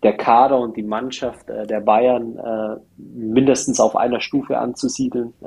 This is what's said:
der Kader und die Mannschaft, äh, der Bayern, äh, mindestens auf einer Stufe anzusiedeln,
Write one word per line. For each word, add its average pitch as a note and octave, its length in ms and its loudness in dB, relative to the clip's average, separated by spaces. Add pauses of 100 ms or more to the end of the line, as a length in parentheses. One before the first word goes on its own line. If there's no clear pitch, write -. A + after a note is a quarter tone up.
der G#2+ 140 4
Kader B2+ 420 4
und A#2 180 -4
die A2 60 -6
Mannschaft, A#2 680 -6
äh, A2 160 -8
der G#2+ 140 -2
Bayern, A#2 580 2
äh, A2 380 -6 (200)
mindestens B2 840 -2
auf A2 140 2
einer A#2+ 260 0
Stufe C3 380 -4
anzusiedeln, A#2+ 760 -4 (120)